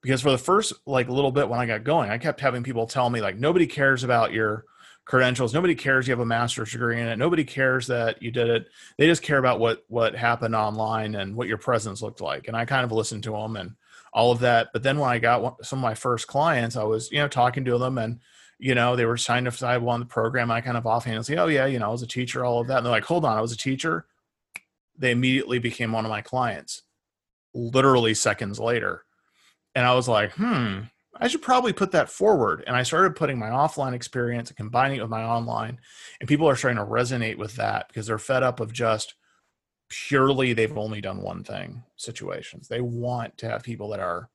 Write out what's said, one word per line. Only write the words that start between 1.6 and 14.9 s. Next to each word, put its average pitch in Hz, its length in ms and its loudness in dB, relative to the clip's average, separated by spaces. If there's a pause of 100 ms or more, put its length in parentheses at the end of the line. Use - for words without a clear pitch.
got 110 180 -4
going, 139 260 2
I 110 80 -2
kept 143 240 -4
having 123 220 0
people 113 240 -2
tell 123 220 0
me, 120 120 -2
like, 98 160 -4
"Nobody 160 300 2
cares 135 360 2
about 120 300 2
your 107 320 -2 (400)
credentials. 127 480 2
Nobody 170 220 2
cares 131 320 0
you 135 40 2
have 120 80 0
a 123 60 0
master's 117 460 -2
degree 117 280 -2
in 117 80 -2
it. 113 100 -4
Nobody 156 260 0
cares 131 440 0
that 120 340 -2
you 117 100 -8
did 117 180 0
it. 117 180 2 (300)
They 147 100 6
just 165 160 4
care 147 160 2
about 127 200 4
what, 113 280 2
what 113 260 0
happened 117 420 0
online 107 600 -2
and 98 200 -6
what 117 120 -4
your 104 100 -2
presence 110 440 -2
looked 107 200 -10
like." 71 260 -6
And 113 100 -6
I 117 80 -2
kind 131 180 0
of 120 80 -2
listened 110 320 -2
to 107 120 -6
'em 110 200 -6
and 92 200 -10 (360)
all 117 200 4
of 120 80 2
that. 120 340 4
But 120 100 -2
then 135 140 2